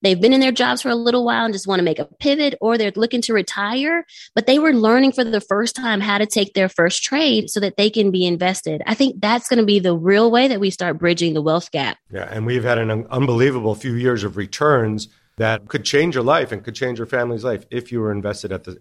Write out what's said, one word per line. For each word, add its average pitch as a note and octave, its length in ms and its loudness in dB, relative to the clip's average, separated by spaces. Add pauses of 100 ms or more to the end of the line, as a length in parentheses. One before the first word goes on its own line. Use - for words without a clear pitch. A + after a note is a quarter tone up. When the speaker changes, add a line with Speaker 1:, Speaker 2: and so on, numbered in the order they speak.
Speaker 1:
they've F#3+ 180 2
been A#3 140 6
in C4 80 6
their C4 100 4
jobs B3 300 0
for C4+ 80 -4
a A#3+ 60 0
little A#3+ 280 0
while A#3 220 0
and A3 80 -2
just F#3+ 120 -6
want F#3+ 140 0
to F3+ 40 2
make D#3+ 160 0
a D3 100 -8 (100)
pivot, C#4+ 400 0
or A#3 180 2
they're G#3 180 0
looking A#3 260 -2
to A#3 100 -4
retire, B3 760 -2 (300)
but A#3+ 120 0
they C4+ 120 4
were D#4 140 4
learning B3 400 4
for C4 100 -2
the A3 160 -2
first G#3 380 -2
time A3+ 240 -2
how G3+ 160 0
to G#3+ 80 2
take G#3 300 -2
their F#3+ 120 2
first F3 360 0
trade C4+ 460 0
so G3+ 120 -4
that G3 160 -4
they G#3 120 2
can G#3+ 220 2
be F3+ 140 0
invested. F3 600 -2
I A3 100 -2
think C4+ 260 0
that's A#3 260 0
gonna A#3 160 4
be G3+ 160 4
the F3 160 2
real G3 340 4
way B3 200 4
that A3 100 -2
we G3 120 0
start F3 280 -4
bridging E3+ 360 0
the D#3 60 0
wealth D#3 300 0
gap. C#3 280 -4 (120)
Speaker 2:
Yeah, F#2+ 180 -10
and A2 160 -6
we've A#2+ 200 -2
had A#2+ 140 2
an A2+ 120 -2
un-, A2 200 -4
unbelievable B2+ 640 0
few B2 180 -8
years A#2+ 320 0
of F2 100 -6
returns A2 720 0 (300)
that A2 320 -2
could - 160 -6
change D#3 300 0
your B2 80 0
life C#3 280 2
and G2 120 -10
could A2+ 120 -12
change B2 220 -6
your A#2 100 -8
family's A#2+ 380 -4
life A2 240 -4
if A#2+ 220 -8
you A#2 100 -4
were G#2+ 100 -2
invested G2+ 400 -6
at F#2+ 140 -10
the, F2+ 160 -16